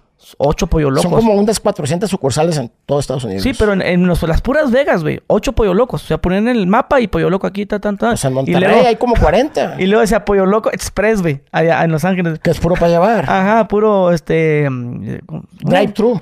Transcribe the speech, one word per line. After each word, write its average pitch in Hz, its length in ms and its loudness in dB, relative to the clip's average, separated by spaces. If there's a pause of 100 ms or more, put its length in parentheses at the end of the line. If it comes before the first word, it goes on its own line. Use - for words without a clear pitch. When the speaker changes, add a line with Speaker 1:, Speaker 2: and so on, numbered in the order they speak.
(360)
Speaker 1:
ocho 151 300 0
Pollo 147 240 0
Locos. 143 140 0
Speaker 2:
Son 170 80 -2
como 226 220 2
unas 202 260 0
cuatrocientas 180 500 -4
sucursales 151 480 -2
en 120 140 -6 (140)
todo 139 120 -2
Estados 135 240 -4
Unidos. 98 220 -6
Speaker 1:
Sí, 262 120 0
pero 208 160 2
en, 185 100 -2
en 180 220 0
los, 175 200 0
las 156 180 0
puras 277 300 0
Vegas, 262 300 0
güey, 143 260 -4
ocho 202 240 0
Pollo 208 220 0
Locos. 214 280 -2
O - 60 -18
sea, 160 100 -2
ponían 196 300 0
el 226 180 0
mapa 254 340 2
y 226 60 0
Pollo 160 240 -2
Loco 190 160 -2
aquí, 196 200 -6
ta, 208 120 -4
ta, 208 160 -4
ta. 220 160 -2
Speaker 2:
O 214 60 0
sea, 143 120 -4
en 131 40 0
Speaker 1:
Y 131 40 -4
Speaker 2:
Monterrey 180 320 0
Speaker 1:
luego 247 200 4
Speaker 2:
hay 226 80 2
como 240 180 0
cuarenta. 180 600 0
Speaker 1:
<laughs> - 20 -10
y 185 80 -2
luego 208 140 4
decía 208 240 0
Pollo 196 200 2
Loco 214 280 0
Express, 202 500 -2
güey, 147 200 -2 (100)
allá 165 320 2
en 165 80 0
Los 156 120 -2
Ángeles. 175 360 -2
Speaker 2:
Que 170 100 0
es - 80 0
puro 180 160 0
para 170 140 2
llevar. 196 420 2
Speaker 1:
Ajá, 196 380 2
puro, 202 420 2
este, 160 580 0
mm, 123 400 -8
eh, - 160 -10
¿cómo? - 200 -14 (160)
Speaker 2:
Drive-thru. 202 600 0